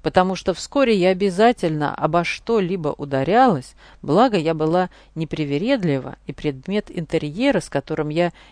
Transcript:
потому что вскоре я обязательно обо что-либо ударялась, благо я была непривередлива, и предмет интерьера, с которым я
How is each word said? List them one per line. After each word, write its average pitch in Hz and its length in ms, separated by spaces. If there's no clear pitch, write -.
потому 185 320
что 180 200
вскоре 247 400
я 185 160
обязательно 185 840
обо 156 300
что-либо 180 720
ударялась, 143 800
благо 208 380
я 160 160
была 160 360
непривередлива, 156 1040
и 143 60
предмет 151 560
интерьера, 170 720
с - 80
которым 151 400
я 165 240